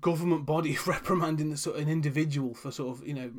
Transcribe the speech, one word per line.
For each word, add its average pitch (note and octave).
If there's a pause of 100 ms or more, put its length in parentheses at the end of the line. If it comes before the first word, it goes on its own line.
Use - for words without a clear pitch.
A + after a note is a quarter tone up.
government E3
body D#3
<laughs> -
reprimanding D#3+
the D3
sort D3
of, D3+
an D3+
individual D3
for -
sort B2+
of, C3+
you D3
know, B2+